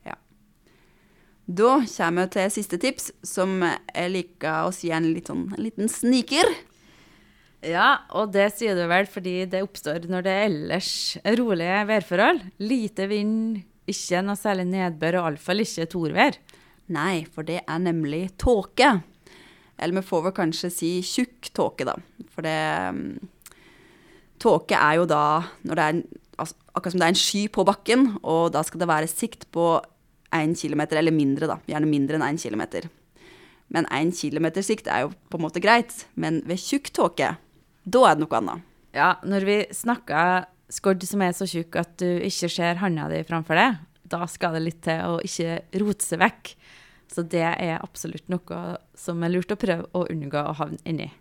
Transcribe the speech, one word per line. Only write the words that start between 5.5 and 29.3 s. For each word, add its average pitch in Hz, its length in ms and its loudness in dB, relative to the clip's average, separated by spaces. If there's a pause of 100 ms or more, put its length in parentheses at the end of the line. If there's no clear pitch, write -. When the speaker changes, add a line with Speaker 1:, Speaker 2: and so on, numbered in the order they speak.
Speaker 1:
en 208 100 -6
liten 220 240 -2
sniker. 262 600 2 (1160)
Speaker 2:
Ja, 202 360 4 (120)
og 202 220 -2
det 202 220 4
sier 214 180 0
du 175 140 0
vel 190 200 4
fordi 185 400 -4
det 190 140 -2
oppstår 170 480 -6
når 180 140 -2
det 190 80 2
er 202 160 2
ellers 165 400 -2 (500)
rolige 190 400 0 (100)
værforhold. 220 540 2 (180)
Lite 214 480 -2
vind, 214 540 -2 (260)
ikke 180 360 -2
noe 202 120 -2
særlig 185 320 -2
nedbør, 175 500 0
og 175 40 0
i 165 60 0
alle 147 120 -6
fall 196 200 0
ikke 165 280 -2
torvær. 175 480 2 (560)
Speaker 1:
Nei, 160 360 0
for 156 160 -10
det 170 160 -4
er 160 200 -4
nemlig 165 460 0 (140)
tåke. 240 500 4 (840)
Eller 175 200 -2
vi 190 80 -2
får 170 220 0
vel 190 100 -2
kanskje 175 360 -2
si 170 180 -2 (140)
tjukk - 520 -4
tåke, 139 320 -2
da. - 60 -2 (360)
For 160 140 -8
det, 156 80 -2 (420)
mm, - 320 -10 (1120)
tåke 156 360 4
er 151 220 4
jo 175 100 2
da 147 140 2 (420)
når 165 140 -2
det 156 60 4
er 160 100 0
en, 170 80 -2 (340)
altså, - 200 -10 (180)
akkurat 175 180 -4
som 180 80 2
det 160 60 4
er 180 80 4
en - 80 2
sky 202 180 0 (100)
på 196 160 2
bakken, 233 380 4 (160)
og 165 320 2
da 156 120 2
skal 170 160 -8
det 175 80 0
være 156 200 2
sikt - 460 -8